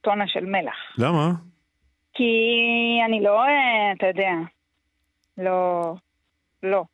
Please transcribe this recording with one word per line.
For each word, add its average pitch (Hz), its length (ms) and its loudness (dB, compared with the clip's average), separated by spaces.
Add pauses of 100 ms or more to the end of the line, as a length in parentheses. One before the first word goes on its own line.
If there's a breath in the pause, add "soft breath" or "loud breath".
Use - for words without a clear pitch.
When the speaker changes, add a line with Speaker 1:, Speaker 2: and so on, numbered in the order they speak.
Speaker 1:
טונה 208 260 0
של 180 180 -6
מלח. 185 300 -4 (220)
Speaker 2:
למה? 151 340 2 (800)
Speaker 1:
כי - 100 -2 (840)
אני 220 140 0
לא, 208 200 4
אה, 269 60 4 (480)
אתה 196 100 0
יודע, 190 240 0 (1040)
לא, 180 560 -2 (720)
לא. 190 200 0 (100)